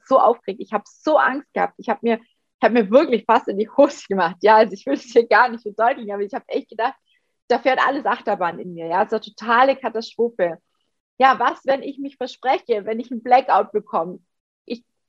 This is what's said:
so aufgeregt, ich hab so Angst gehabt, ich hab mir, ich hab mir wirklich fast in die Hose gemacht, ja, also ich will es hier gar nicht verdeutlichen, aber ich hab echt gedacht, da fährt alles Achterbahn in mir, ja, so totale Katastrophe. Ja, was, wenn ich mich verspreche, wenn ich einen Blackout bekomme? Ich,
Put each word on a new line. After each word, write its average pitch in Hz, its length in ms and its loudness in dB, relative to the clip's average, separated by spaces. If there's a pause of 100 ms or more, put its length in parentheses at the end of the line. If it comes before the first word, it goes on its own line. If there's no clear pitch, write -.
so - 140 2
aufgeregt, 220 420 -2
ich - 100 -12
hab 214 140 -6
so - 300 -2
Angst - 380 -2
gehabt, 180 240 -4
ich 202 100 -10
hab - 160 -6
mir, 233 160 -2
ich - 440 -8
hab 214 80 4
mir 220 180 0
wirklich 254 360 4
fast - 220 2
in 202 100 -6
die 226 100 -4
Hose - 400 2
gemacht, 185 340 -2
ja, 214 140 6
also 220 180 4
ich - 120 -16
will 277 80 -2
es - 180 -10
hier 233 140 4
gar 240 220 4
nicht 233 140 -10
verdeutlichen, 220 500 -2
aber 202 100 -6
ich 202 120 -8
hab 240 120 -10
echt - 240 -8
gedacht, 226 240 -6 (540)
da 233 100 2
fährt 262 260 0
alles 269 220 -2
Achterbahn 185 540 -4
in 175 140 -14
mir, 165 120 -10
ja, 185 220 -2
so 220 100 -4
totale 240 580 0
Katastrophe. 226 800 -4 (600)
Ja, 254 200 4
was, - 260 -2
wenn 269 180 -2
ich 269 160 -12
mich 277 180 -14
verspreche, 247 680 -4
wenn 226 160 -6
ich 240 100 -16
einen 226 120 -10
Blackout 247 500 2
bekomme? 180 480 -6 (440)
Ich, 233 200 -12 (240)